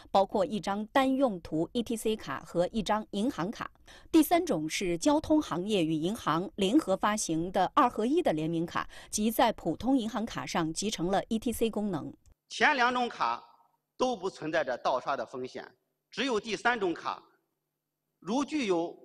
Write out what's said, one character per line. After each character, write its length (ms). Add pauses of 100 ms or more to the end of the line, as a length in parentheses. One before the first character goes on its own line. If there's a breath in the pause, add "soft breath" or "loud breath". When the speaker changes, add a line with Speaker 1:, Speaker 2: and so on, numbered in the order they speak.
(120 loud breath)
Speaker 1:
包 120
括 220
一 140
张 280
单 240
用 300
途 300
E 100
T 140
C 200
卡 300
和 260
一 120
张 280
银 200
行 180
卡； 160 (460 loud breath)
第 100
三 240
种 240
是 300
交 200
通 220
行 240
业 180
与 100
银 220
行 320 (100)
联 200
合 180
发 220
行 340
的 220
二 160
合 160
一 160
的 120
联 140
名 160
卡， 240 (220 loud breath)
即 220
在 220
普 220
通 220
银 100
行 160
卡 220
上 260
集 200
成 160
了 220
E 100
T 120
C 200
功 180
能。 240 (360)
Speaker 2:
前 260
两 180
种 160
卡 340 (540)
都 180
不 140
存 220
在 120
着 140
盗 220
刷 180
的 80
风 220
险， 200 (440)
只 140
有 140
第 160
三 240
种 140
卡， 300 (960)
如 260
具 220
有 380